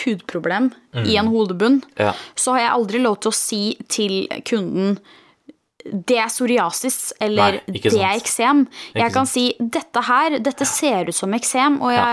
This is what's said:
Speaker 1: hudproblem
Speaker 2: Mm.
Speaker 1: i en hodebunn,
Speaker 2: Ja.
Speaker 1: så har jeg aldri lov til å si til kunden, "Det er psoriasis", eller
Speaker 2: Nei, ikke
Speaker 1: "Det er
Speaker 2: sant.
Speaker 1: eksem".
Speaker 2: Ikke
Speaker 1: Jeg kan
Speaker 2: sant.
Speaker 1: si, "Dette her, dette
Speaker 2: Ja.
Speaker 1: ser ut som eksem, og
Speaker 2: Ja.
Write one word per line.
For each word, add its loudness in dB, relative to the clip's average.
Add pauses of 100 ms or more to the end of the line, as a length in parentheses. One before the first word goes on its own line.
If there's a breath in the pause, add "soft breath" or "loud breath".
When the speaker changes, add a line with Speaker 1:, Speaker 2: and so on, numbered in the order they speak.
Speaker 1:
hudproblem -2 (220)
Speaker 2:
Mm. -2
Speaker 1:
i 2
en 2
hodebunn, 2 (160)
Speaker 2:
Ja. 2 (220 loud breath)
Speaker 1:
så -2
har 2
jeg 2
aldri 0
lov 0
til 0
å -2
si -4 (140)
til -2 (180)
kunden, 0 (840 soft breath)
"Det -2
er -2
psoriasis", -2
eller 2
Speaker 2:
Nei, -8 (180)
ikke 0
Speaker 1:
"Det 4
er 0
Speaker 2:
sant. -8
Speaker 1:
eksem". 2 (340 loud breath)
Speaker 2:
Ikke 0
Speaker 1:
Jeg 0
kan 2
Speaker 2:
sant. -2
Speaker 1:
si, 0 (140)
"Dette -4
her, 2
dette -2
Speaker 2:
Ja. 0
Speaker 1:
ser 0
ut -2
som -2
eksem, 2
og 0
Speaker 2:
Ja. 2